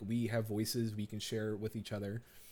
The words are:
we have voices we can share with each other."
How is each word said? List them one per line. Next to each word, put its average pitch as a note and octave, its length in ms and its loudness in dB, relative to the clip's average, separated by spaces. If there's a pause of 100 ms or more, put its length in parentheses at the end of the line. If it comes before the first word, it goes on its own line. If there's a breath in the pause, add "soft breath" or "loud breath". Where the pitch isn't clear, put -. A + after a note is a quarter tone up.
we A#2 200 4
have A2 200 2
voices A2 480 2
we G#2 120 -2
can G#2 120 -4
share G#2+ 360 0
with G#2 200 -2
each G#2 160 -6
other." G2+ 300 -2 (300 soft breath)